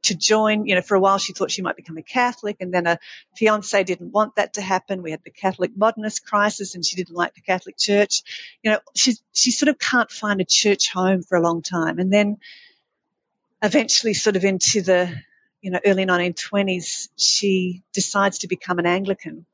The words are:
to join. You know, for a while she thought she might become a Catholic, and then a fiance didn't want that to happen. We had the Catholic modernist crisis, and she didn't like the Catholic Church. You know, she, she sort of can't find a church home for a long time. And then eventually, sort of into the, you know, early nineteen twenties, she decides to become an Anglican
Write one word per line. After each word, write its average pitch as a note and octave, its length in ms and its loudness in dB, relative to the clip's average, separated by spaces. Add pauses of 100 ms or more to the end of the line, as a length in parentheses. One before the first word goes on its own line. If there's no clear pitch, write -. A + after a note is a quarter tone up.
to G3 100 -2
join. G#3+ 520 2
You G3 100 2
know, F3+ 40 4
for G3+ 140 -2
a F#3+ 60 6
while G3 180 4
she F#3+ 160 -6
thought F3+ 160 -4
she - 100 -6
might F#3 160 -4
become D#3+ 220 -14
a - 40 -14
Catholic, A#3+ 580 -4
and F#3 120 -8
then F3 140 0
a E3+ 120 0 (380)
fiance G#3 480 2
didn't F3 280 -6
want G#3+ 240 0
that - 180 0
to G#3 80 -8
happen. F#3+ 400 -2
We D#3+ 80 -8
had D#3 140 -8
the - 60 -20
Catholic F#3+ 460 -4
modernist G#3+ 480 -2
crisis, G#3 500 0
and F3 100 -8
she - 120 -4
didn't F3 200 -8
like E3+ 180 -2
the - 80 -20
Catholic - 340 -4
Church. - 460 2 (400)
You G#3+ 100 2
know, G#3 60 2 (180)
she, A#3+ 200 2 (180)
she - 160 2
sort C#4+ 180 2
of D4+ 100 0
can't A#3+ 320 0
find G3+ 300 -2
a F3+ 60 0
church - 420 2
home F#3 340 2
for F3+ 140 0
a E3 60 4
long E3+ 180 2
time. E3 380 -2
And F#3 120 0
then G#3 280 2 (1200)
eventually, A3 520 2
sort G3+ 220 0
of F3+ 80 0
into G3 360 2
the, F3+ 340 2 (460)
you F#3+ 100 -8
know, F3+ 140 -2
early F#3+ 220 4
nineteen F3 260 0
twenties, F#3+ 840 -4
she F#3 640 0 (100)
decides G3 460 0
to F3+ 100 -10
become F3+ 300 -4
an F3 80 -2
Anglican F3 680 -4